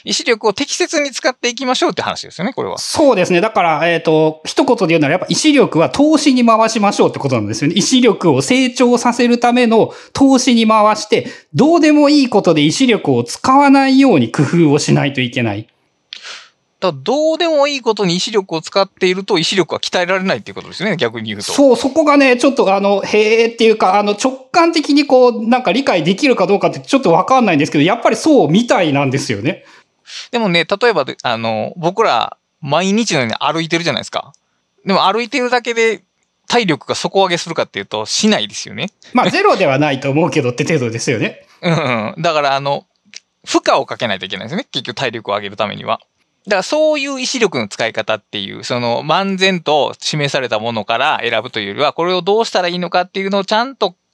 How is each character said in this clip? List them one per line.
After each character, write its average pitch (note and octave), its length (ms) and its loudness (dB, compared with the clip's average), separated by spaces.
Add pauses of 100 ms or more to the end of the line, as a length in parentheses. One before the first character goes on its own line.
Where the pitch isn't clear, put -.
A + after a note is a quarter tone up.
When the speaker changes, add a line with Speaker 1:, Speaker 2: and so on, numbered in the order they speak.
Speaker 1:
意 - 80 -8
志 B3+ 120 -4
力 A3+ 220 -2
を G#3 60 0
適 - 240 -6
切 E4+ 240 -2
に C#4+ 120 -6
使 - 140 -6
っ C4 80 -2
て - 140 -6
い A#3+ 60 -6
き B3+ 100 -10
ま B3+ 100 -2
し - 80 -4
ょ E4+ 60 2
う - 40 -4
っ - 20 -6
て - 80 -6
話 G#2 200 -6
で F#2 80 -18
す - 100 -14
よ - 60 -4
ね、 C#3+ 60 -6
こ - 100 -8
れ G#2 60 -6
は。 F2+ 80 -8
Speaker 2:
そ - 380 2
う - 20 -2
で F3+ 80 2
す F3 80 0
ね。 F3 80 2
だ G#3+ 100 0
か A3 120 0
ら、 D#3+ 260 0
え E3+ 100 2
っ E3 40 -14
と、 D#3 420 2
一 - 220 0
言 A#3+ 100 2
で F#3+ 120 0
言 E3 100 4
う - 20 2
な C#3+ 80 2
ら C#3+ 40 0
や E3+ 40 2
っ F#3 40 -2
ぱ - 100 -10
意 F3 40 -2
志 D4+ 200 2
力 G3 240 2
は D#3+ 100 4
投 D4+ 300 2
資 D#4 160 2
に B3 100 2
回 A3+ 240 4
し A3+ 120 -2
ま G3+ 120 2
し - 80 0
ょ G3+ 60 4
う - 20 4
っ - 40 -10
て C3+ 60 -10
こ C#3 120 -4
と B2+ 60 0
な A2+ 40 0
ん G#2 60 -4
で G#2+ 80 -4
す C3 100 -6
よ C#3+ 60 2
ね。 F3 60 -2
意 G#3 40 0
志 B3+ 220 2
力 G3 300 2
を B2+ 100 2
成 C4 260 2
長 A#3+ 300 2
さ A#3+ 160 0
せ A#3+ 120 2
る A#3+ 120 2
た A#3+ 140 2
め B3 140 4
の A3 280 2 (180)
投 C4+ 260 4
資 B3+ 160 2
に A3+ 140 4
回 G#3+ 280 4
し G#3+ 100 -10
て、 - 220 0 (260)
ど D4 220 4
う E4 40 4
で D4+ 120 4
も D4 180 4
い D4 140 4
い A#3+ 40 0
こ G#3 140 2
と F3+ 100 4
で D3+ 80 2
意 D3+ 120 2
志 C4 140 0
力 F#3+ 280 2
を A#2+ 100 0
使 - 320 0
わ C#4+ 140 6
な C4+ 180 4
い C4 100 4
よ C4+ 160 6
う D#3+ 40 6
に A#2 120 0
工 - 120 0
夫 D#3 300 4
を D3 60 4
し - 140 -2
な C#3+ 140 2
い C3+ 80 -4
と B2+ 80 -2
い A#2+ 80 -4
け B2 120 -4
な A2 120 -2
い。 G#2 140 -10 (1160)
Speaker 1:
だ F#3 60 0
か D3+ 80 -4
ら C3 40 -16
ど D4+ 320 0
う D#4 40 -4
で E4+ 100 0
も D4 180 2
い C#4+ 100 -2
い C4 40 -8
こ A3+ 140 0
と G#3 100 -2
に E3+ 100 0
意 F#3 60 -2
志 - 100 -6
力 F#3+ 240 -2
を D#3+ 60 -4
使 - 220 -2
っ G3 40 -2
て - 220 -2
い F#3 60 2
る G3 100 -8
と、 G3 140 0
意 D#3 60 -2
志 - 120 -4
力 E3+ 180 0
は - 60 -4
鍛 - 220 -2
え - 20 -2
ら F#3 140 -2
れ F#3 60 -6
な F#3 100 0
い B2 40 -4
っ - 40 -16
て - 80 -18
い - 20 -14
う - 20 -16
こ - 60 -14
と F2 80 -16
で F#2 60 -18
す E3 100 -8
ね、 G3+ 140 -2
逆 A#2 240 -2
に A2 60 -10
言 G#2 80 -6
う - 20 -10
と。 G3+ 120 -8
Speaker 2:
そ C#4 220 4
う、 A#3 40 2
そ C4 120 -2
こ D#4 160 0
が C#4+ 140 4
ね、 C4 180 4
ち B3 100 2
ょ C#4 40 4
っ - 40 0
と F#3+ 200 2
あ G3 40 2
の、 G3+ 240 0
へ A3 440 2
ー A3+ 80 -4
っ - 20 -20
て A3+ 80 2
い A3 60 6
う G#3+ 80 2
か、 G3 200 2
あ G#3 40 2
の、 G#3 200 0
直 C4 300 -4
感 E4+ 200 2
的 D#4 200 -2
に C#4+ 140 4
こ B3+ 220 6
う、 A3 200 -4
な B3 120 2
ん - 20 -8
か F3 100 0
理 B3 100 0
解 F3+ 220 0
で F#3 100 2
き C#4 140 0
る - 80 2
か F3+ 100 0
ど G3 100 2
う - 20 4
か F3 100 0
っ - 60 -8
て C#3 60 -10
ち - 140 -6
ょ C4+ 40 6
っ - 40 -10
と F#3 80 2
わ E3+ 140 4
か C4 160 2
ん A#3 60 2
な F3+ 80 2
い - 20 2
ん - 20 2
で C#3+ 60 2
す - 80 -4
け E3 60 0
ど、 C#3+ 60 4
や F#3 100 2
っ - 60 -4
ぱ E4 100 2
り A3+ 60 0
そ B3+ 280 4
う C#3+ 60 0
み A3 160 4
た A#3 160 2
い D#3 100 0
な C#3 140 0
ん C3 40 -2
で B2+ 60 -2
す - 160 -4
よ G2+ 80 -6
ね。 D#3 240 -6 (680)
Speaker 1:
で B3 80 -2
も A3 120 0
ね、 E3+ 160 0
例 A#3+ 220 0
え A3+ 40 2
ば C#3+ 140 0
で、 - 160 -10
あ A#2+ 160 -2
の、 A2 400 -6
僕 F3 240 -2
ら B2 340 0 (240)
毎 D#3+ 320 0
日 G#3+ 200 -2
の D#3 80 2
よ B2 60 0
う - 20 -2
に A2 80 -6
歩 D3+ 260 -4
い D#3+ 80 -8
て E3+ 80 0
る E3+ 60 -8
じ E3+ 40 -4
ゃ C3+ 60 -2
な - 60 -4
い - 0 -
で - 40 -8
す - 60 -16
か。 - 240 -10 (500)
で G3 80 -2
も D#3+ 140 2
歩 G#3 160 0
い A#3 80 -10
て - 100 -2
る B3 80 -2
だ A#3+ 140 0
け A#3+ 100 -6
で A3+ 300 0 (460)
体 A#3+ 180 0
力 D3+ 200 -2
が B2 80 -4
底 G3 280 -2
上 F#3+ 60 2
げ F3 100 -2
す - 100 -10
る E3 60 -8
か C#3 80 -2
っ - 40 -4
て - 120 -12
い G2+ 60 -6
う - 20 -20
と、 G#2+ 180 -6
し - 240 -2
な G3 120 0
い G#2+ 80 -8
で A2 60 -18
す - 140 -12
よ G#2+ 60 -18
ね。 C3+ 160 -10 (240)
Speaker 2:
ま B3 80 2
あ、 B3 80 0
ゼ E4+ 120 -2
ロ G4 140 2
で F#3+ 100 0
は C3+ 120 0
な D3 120 2
い C#3 100 -4
と C#3 100 -4
思 D#3 160 0
う D3+ 40 -2
け D3 120 -2
ど B2 80 -2
っ - 20 -2
て D3 120 -4
程 D#3+ 140 0
度 A#2+ 120 -4
で A#2 80 -8
す C#3 120 -4
よ A#2 80 0
ね。 F#3+ 340 -8
Speaker 1:
<laughs> - 100 -20
う F3 80 -2
ん - 20 2
う B2+ 460 -4
ん。 E3 40 -6
だ E3+ 120 0
か D3+ 80 0
ら C#3 140 0
あ C3+ 40 -4
の、 C#3 240 -6 (600)
負 - 200 -2
荷 C#4 80 2
を C3+ 120 0
か A#2 100 -12
け B2 100 -6
な G#2 100 -2
い - 20 -6
と G2 80 -12
い - 20 -8
け G2 80 -10
な F#2+ 60 -10
い G#2+ 40 -12
で A#2 40 -12
す D#3 60 -8
ね。 B3+ 140 -8
結 C#3 140 -10
局 A#2+ 120 -10
体 B2 160 -4
力 A2 200 -6
を - 20 0
上 G#2 60 -2
げ G2+ 80 -10
る G2 80 -18
た G#2+ 100 -2
め G2+ 100 -8
に G#2+ 100 -14
は。 A2 140 -4 (460)
だ F#3+ 40 -4
か G3+ 60 2
ら F#3 60 0
そ D4+ 320 0
う D4+ 60 -4
い C#4 80 -6
う C4+ 120 -8
意 B3+ 60 -6
志 - 120 -4
力 F#3+ 200 0
の G#2+ 100 -4
使 - 180 -6
い A2+ 60 -6
方 A2 220 -4
っ G#2+ 60 -6
て - 200 -12
い G2+ 140 -10
う、 G#2+ 100 -14
そ B2+ 160 -4
の A#2+ 220 -4
漫 F#3 360 -2
然 F#3 240 0
と D3+ 360 0
示 D3 320 -4
さ D3 100 -2
れ B2 80 -4
た A2 100 -2
も A2+ 140 -6
の A2 120 -6
か A#2 140 -2
ら C3+ 240 -2
選 A#2 200 -2
ぶ A#2+ 80 -10
と A2+ 100 -8
い G#2 40 -6
う - 40 -8
よ G2+ 60 -8
り A#2 60 -6
は、 C#3+ 120 0
こ E3 120 -4
れ F3+ 80 -2
を F3+ 100 -4
ど G3+ 180 0
う A3+ 40 0
し - 60 -12
た G#3 120 -2
ら F3 60 -2
い F3 60 -8
い F3+ 40 -6
の F3 120 -8
か F3+ 120 0
っ F#3 80 -8
て G3 100 -8
い F#3+ 60 -4
う G3 40 -6
の G3+ 80 -2
を G3 60 -4
ち - 80 -6
ゃ A3 120 0
ん C4+ 120 -14
と F#3 180 -4 (200)